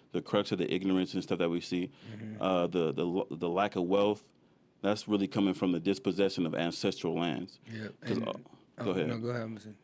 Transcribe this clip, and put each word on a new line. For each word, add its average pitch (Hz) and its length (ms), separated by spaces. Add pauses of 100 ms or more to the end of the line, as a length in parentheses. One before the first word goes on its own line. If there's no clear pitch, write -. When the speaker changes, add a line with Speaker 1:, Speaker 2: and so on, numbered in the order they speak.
(140)
Speaker 1:
the 87 80
crux - 300
of 95 80
the 82 140
ignorance 92 400
and 92 100
stuff 90 160
that 87 100
we 87 100
see, 90 320 (240)
Speaker 2:
Mm-hmm. 107 260
Speaker 1:
uh, 90 260
the, 85 260
the, 85 420
the 85 140
lack 98 260
of 92 80
wealth, 101 400 (580)
that's 104 260
really 101 200
coming 98 260
from 92 180
the 85 80
dispossession 95 680
of 80 100
ancestral 85 640
lands. 85 400 (120)
Speaker 2:
Yeah, 107 160 (140)
Speaker 1:
'Cause - 160
Speaker 2:
and - 100
Speaker 1:
all, - 120 (400)
Speaker 2:
oh, 117 60
Speaker 1:
go 98 60
ahead. 92 180
Speaker 2:
no, 117 80
go 117 120
ahead, 120 120
I'm 113 140
listening. 104 280